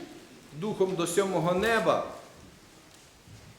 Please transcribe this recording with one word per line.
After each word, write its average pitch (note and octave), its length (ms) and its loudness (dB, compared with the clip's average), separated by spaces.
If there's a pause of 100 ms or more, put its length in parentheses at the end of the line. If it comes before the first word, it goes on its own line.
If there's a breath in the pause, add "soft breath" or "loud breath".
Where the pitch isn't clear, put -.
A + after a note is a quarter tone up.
(520)
Духом F#3 440 0
до E3 100 0
сьомого F3+ 480 2
неба, F#3+ 520 2 (1500)